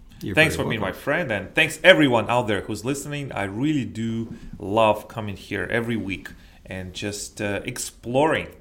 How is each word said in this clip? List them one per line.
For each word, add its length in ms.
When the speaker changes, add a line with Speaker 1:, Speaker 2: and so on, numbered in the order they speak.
Speaker 1:
You're 140
Speaker 2:
Thanks 220
Speaker 1:
very 80
Speaker 2:
for 40
being 120
my 60
Speaker 1:
welcome. 140
Speaker 2:
friend, 300
and 240
thanks 260
everyone 480
out 180
there 120
who's 240
listening. 480
I 120
really 420
do 480
love 500
coming 300
here 340
every 240
week 320
and 280
just, 480
uh, 220
exploring, 840